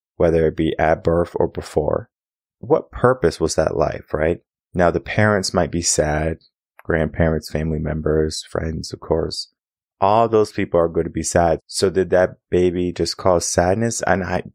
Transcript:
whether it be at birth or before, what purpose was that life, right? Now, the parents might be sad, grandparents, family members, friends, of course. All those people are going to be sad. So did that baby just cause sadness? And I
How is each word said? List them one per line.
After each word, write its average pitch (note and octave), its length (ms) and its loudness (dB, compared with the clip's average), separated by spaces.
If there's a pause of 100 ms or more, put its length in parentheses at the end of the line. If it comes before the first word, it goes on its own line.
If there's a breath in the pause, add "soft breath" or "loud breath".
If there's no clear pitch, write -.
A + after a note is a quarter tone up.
(180)
whether E2 280 2
it D#2 120 0
be D#2+ 200 -2
at D#2+ 260 0
birth E2+ 320 0
or E2+ 120 0
before, - 640 -4 (500)
what C3 320 -2
purpose B2 480 2
was D#2+ 160 0
that D#2 220 0
life, - 360 -4
right? D#2+ 280 0 (320)
Now, F2 180 2
the E2+ 80 -2
parents G#2+ 540 0
might F2 180 0
be E2+ 100 -2
sad, D#2 580 0 (440)
grandparents, D#2+ 640 0
family D#2 300 -4
members, D#2 640 -2
friends, D#2+ 480 -8
of - 80 -12
course. D#2+ 540 -4 (460)
All A2 280 4
those A2 240 2
people F#2 280 0
are E2+ 80 2
going E2 180 -2
to E2 60 -8
be E2+ 100 -6
sad. E2 460 2
So - 240 0
did F2+ 180 0
that F2+ 280 2 (120)
baby F2+ 420 2
just E2+ 260 -4
cause F2+ 300 2
sadness? G2+ 540 0
And F#2 220 0
I F2+ 180 -4 (140)